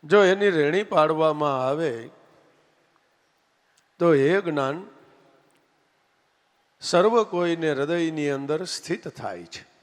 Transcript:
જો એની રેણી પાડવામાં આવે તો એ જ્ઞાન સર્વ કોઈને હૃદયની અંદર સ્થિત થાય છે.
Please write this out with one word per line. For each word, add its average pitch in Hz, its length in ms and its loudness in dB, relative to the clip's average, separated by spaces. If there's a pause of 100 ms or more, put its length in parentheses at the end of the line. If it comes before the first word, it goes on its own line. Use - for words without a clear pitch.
જો 165 200 4
એની 196 260 4
રેણી 165 340 2
પાડવામાં 156 760 0
આવે 139 340 -2 (2000)
તો 170 160 2
એ 139 160 4 (100)
જ્ઞાન 151 380 -4 (2000)
સર્વ 202 400 2
કોઈને 170 480 -2
હૃદયની 151 600 -2
અંદર 139 340 -4
સ્થિત - 420 -10
થાય 101 380 -12
છે. - 180 -20 (200)